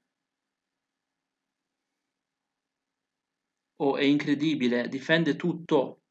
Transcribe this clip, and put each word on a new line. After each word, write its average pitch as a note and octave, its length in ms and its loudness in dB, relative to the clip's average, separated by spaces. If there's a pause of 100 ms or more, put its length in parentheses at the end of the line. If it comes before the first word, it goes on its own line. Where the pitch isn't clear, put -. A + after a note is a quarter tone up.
(3750)
Oh, C#3 200 0
è C3+ 60 -2
incredibile, C#3+ 840 0
difende D3+ 480 0
tutto. - 760 -2